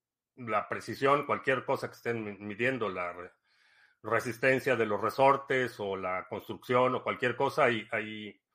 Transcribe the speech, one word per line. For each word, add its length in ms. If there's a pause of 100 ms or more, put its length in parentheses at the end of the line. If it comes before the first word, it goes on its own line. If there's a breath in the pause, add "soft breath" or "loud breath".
(360)
la 320
precisión, 580
cualquier 380
cosa 240
que 80
estén 280
mi-, 140
midiendo, 500
la 240
re-, 200 (720 soft breath)
resistencia 720
de 100
los 140
resortes 800
o 160
la 320
construcción 640
o 80
cualquier 340
cosa. 280
Hay, 260
hay 500 (140)